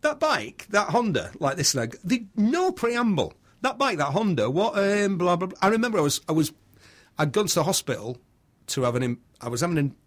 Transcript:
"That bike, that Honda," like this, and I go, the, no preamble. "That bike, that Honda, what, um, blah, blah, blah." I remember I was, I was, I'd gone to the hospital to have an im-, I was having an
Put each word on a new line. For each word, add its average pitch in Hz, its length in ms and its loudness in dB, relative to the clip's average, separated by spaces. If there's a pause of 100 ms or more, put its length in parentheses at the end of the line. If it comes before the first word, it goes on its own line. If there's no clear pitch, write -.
"That 302 180 -2
bike, 208 500 -2
that 202 200 0
Honda," 220 500 0
like 139 180 0
this, - 160 0
and 131 100 0
I - 40 -2
go, 117 160 -12
the, 233 220 -2 (100)
no 330 360 2
preamble. 233 640 0 (280)
"That 254 160 -2
bike, 226 200 0
that 143 160 0
Honda, 165 360 2
what, 196 280 0
um, 196 400 2
blah, 175 180 2
blah, 180 120 -4
blah." 190 140 -12
I 190 80 4
remember 226 280 2
I 165 40 4
was, 143 280 0
I - 40 0
was, 156 200 2 (640)
I'd 151 160 0
gone 208 140 0
to - 80 0
the 165 80 2
hospital 123 540 -4 (500)
to 131 160 -2
have 120 120 2
an 127 80 0
im-, 120 180 -4 (200)
I 123 80 -8
was 120 120 -4
having 170 160 0
an 143 180 0 (120)